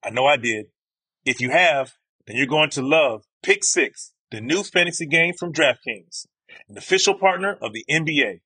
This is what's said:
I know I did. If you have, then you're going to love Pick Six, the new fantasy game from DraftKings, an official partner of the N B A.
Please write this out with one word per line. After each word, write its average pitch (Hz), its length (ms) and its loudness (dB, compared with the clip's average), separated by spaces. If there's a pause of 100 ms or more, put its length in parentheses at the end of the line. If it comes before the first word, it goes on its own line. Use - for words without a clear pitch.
I 101 80 -8
know 123 160 0
I 143 100 4
did. 110 300 -4 (580)
If 123 160 -2
you 123 80 -4
have, 147 440 2 (340)
then 107 100 -8
you're 139 80 0
going 151 260 0
to 139 100 -4
love 131 420 2 (180)
Pick 202 220 0
Six, - 500 -2 (160)
the 110 100 -10
new 151 240 -2
fantasy 170 440 -2
game 165 260 2
from 175 180 -8
DraftKings, 123 760 -2 (420)
an 101 80 -18
official 190 380 2
partner 190 460 0
of 113 120 -8
the 113 160 -10
N 156 160 0
B 147 180 2
A. 95 220 -4